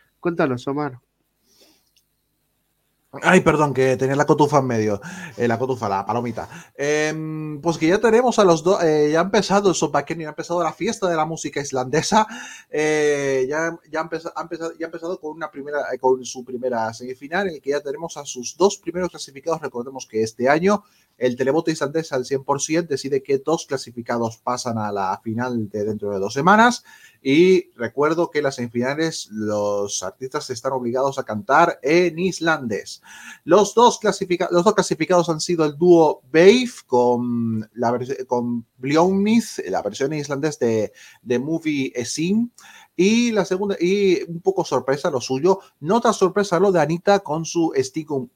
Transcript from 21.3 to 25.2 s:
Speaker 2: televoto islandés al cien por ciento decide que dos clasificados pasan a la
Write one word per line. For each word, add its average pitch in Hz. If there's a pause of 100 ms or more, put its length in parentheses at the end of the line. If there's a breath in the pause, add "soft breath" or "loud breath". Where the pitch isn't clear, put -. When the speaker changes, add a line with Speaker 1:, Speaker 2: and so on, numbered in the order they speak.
Speaker 2:
televoto 143
islandés 156
al 127
cien 135
por 139
ciento 165
decide 135
que 135
dos -
clasificados 120
pasan 123
a 104
la 98